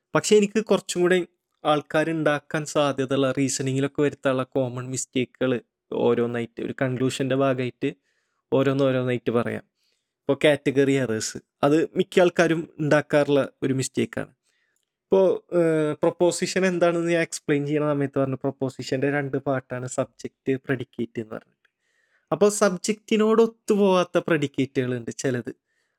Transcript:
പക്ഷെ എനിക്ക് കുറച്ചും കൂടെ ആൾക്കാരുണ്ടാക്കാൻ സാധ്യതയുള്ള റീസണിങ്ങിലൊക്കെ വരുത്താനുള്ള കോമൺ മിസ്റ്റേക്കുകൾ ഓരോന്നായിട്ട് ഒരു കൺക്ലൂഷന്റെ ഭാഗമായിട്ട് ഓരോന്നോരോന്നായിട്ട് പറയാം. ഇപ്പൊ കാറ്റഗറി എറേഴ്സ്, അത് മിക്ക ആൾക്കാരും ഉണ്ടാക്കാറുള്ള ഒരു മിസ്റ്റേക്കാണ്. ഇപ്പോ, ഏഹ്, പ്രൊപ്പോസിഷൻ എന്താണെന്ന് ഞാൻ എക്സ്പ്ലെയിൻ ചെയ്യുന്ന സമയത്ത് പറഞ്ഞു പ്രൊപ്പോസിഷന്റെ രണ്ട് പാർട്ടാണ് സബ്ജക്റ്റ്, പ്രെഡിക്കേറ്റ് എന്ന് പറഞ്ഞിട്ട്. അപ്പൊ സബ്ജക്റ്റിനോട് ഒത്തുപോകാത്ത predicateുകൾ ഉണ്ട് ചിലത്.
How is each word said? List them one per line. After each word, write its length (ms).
പക്ഷെ 220
എനിക്ക് 280
കുറച്ചും 380
കൂടെ 240
ആൾക്കാരുണ്ടാക്കാൻ 1040
സാധ്യതയുള്ള 640
റീസണിങ്ങിലൊക്കെ 680
വരുത്താനുള്ള 400
കോമൺ 480
മിസ്റ്റേക്കുകൾ 680
ഓരോന്നായിട്ട് 720
ഒരു 200
കൺക്ലൂഷന്റെ 540
ഭാഗമായിട്ട് 580
ഓരോന്നോരോന്നായിട്ട് 800
പറയാം. 440
ഇപ്പൊ 160
കാറ്റഗറി 480
എറേഴ്സ്, 460
അത് 340
മിക്ക 240
ആൾക്കാരും 480
ഉണ്ടാക്കാറുള്ള 680
ഒരു 100
മിസ്റ്റേക്കാണ്. 560
ഇപ്പോ, 1200
ഏഹ്, 420
പ്രൊപ്പോസിഷൻ 720
എന്താണെന്ന് 460
ഞാൻ 100
എക്സ്പ്ലെയിൻ 440
ചെയ്യുന്ന 260
സമയത്ത് 260
പറഞ്ഞു 180
പ്രൊപ്പോസിഷന്റെ 760
രണ്ട് 260
പാർട്ടാണ് 520
സബ്ജക്റ്റ്, 680
പ്രെഡിക്കേറ്റ് 640
എന്ന് 100
പറഞ്ഞിട്ട്. 380
അപ്പൊ 160
സബ്ജക്റ്റിനോട് 920
ഒത്തുപോകാത്ത 760
predicateുകൾ 800
ഉണ്ട് 140
ചിലത്. 440